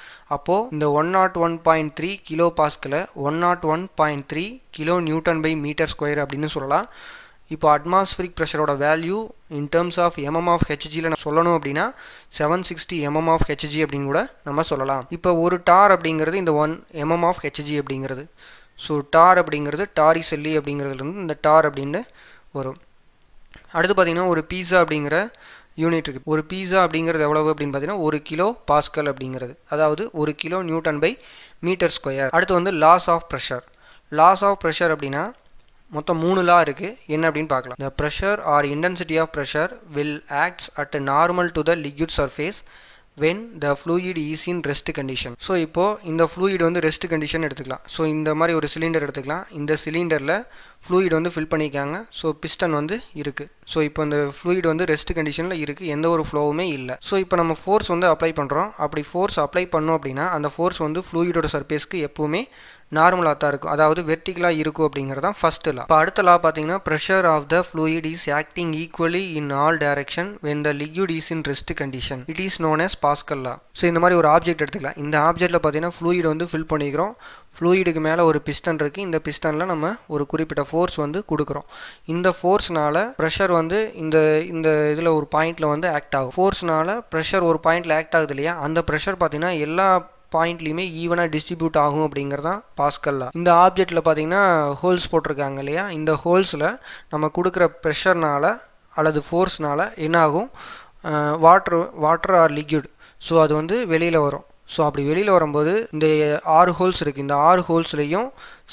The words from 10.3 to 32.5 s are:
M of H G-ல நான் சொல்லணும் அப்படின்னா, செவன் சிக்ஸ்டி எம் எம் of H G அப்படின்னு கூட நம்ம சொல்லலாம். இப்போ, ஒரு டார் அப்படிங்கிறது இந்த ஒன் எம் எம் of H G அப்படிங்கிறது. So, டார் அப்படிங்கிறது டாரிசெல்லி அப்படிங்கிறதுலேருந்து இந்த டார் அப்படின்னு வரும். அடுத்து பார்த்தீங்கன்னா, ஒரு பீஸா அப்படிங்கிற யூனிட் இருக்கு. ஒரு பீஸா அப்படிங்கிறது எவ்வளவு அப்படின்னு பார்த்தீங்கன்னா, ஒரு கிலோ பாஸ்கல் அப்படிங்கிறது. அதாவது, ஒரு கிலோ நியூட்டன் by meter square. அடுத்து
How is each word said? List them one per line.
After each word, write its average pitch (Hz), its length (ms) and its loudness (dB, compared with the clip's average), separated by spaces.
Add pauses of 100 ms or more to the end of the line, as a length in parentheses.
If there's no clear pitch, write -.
M 175 120 0
of 170 200 2
H 151 80 -4
G-ல 160 360 -6
நான் 156 340 0
சொல்லணும் 175 40 4
அப்படின்னா, 160 420 0 (460)
செவன் 165 320 0
சிக்ஸ்டி 170 300 -8
எம் 147 160 -2
எம் 160 120 0
of 165 200 4
H 147 200 -4
G 151 160 0
அப்படின்னு 139 200 -4
கூட 156 400 -2
நம்ம 143 180 -2
சொல்லலாம். 135 480 -2
இப்போ, 175 260 0
ஒரு 175 280 2
டார் 185 380 6
அப்படிங்கிறது 160 320 -2
இந்த 180 200 0
ஒன் 151 380 0
எம் 151 180 -4
எம் 170 140 2
of 175 180 2
H 147 200 -6
G 147 180 -4
அப்படிங்கிறது. 135 460 -6 (500)
So, 151 340 -4
டார் 175 340 8
அப்படிங்கிறது 151 420 -4 (100)
டாரிசெல்லி 156 640 2
அப்படிங்கிறதுலேருந்து 143 560 -4
இந்த 175 280 -6
டார் 151 320 6
அப்படின்னு 143 300 -4 (480)
வரும். 131 260 -8 (920)
அடுத்து 185 320 2
பார்த்தீங்கன்னா, 170 240 2
ஒரு 160 260 0
பீஸா 180 180 -4
அப்படிங்கிற 160 580 2 (480)
யூனிட் 165 160 2
இருக்கு. 147 320 -4
ஒரு 156 240 0
பீஸா 185 380 2
அப்படிங்கிறது 160 320 0
எவ்வளவு 151 340 2
அப்படின்னு 147 180 -4
பார்த்தீங்கன்னா, 151 280 -4
ஒரு 151 220 0
கிலோ 180 340 -2 (160)
பாஸ்கல் 147 420 0
அப்படிங்கிறது. 131 420 -10 (140)
அதாவது, 151 420 0
ஒரு 151 240 -2
கிலோ 180 280 -4
நியூட்டன் 160 360 -2
by 180 180 0 (460)
meter 180 260 0 (140)
square. 135 260 -2
அடுத்து 180 240 2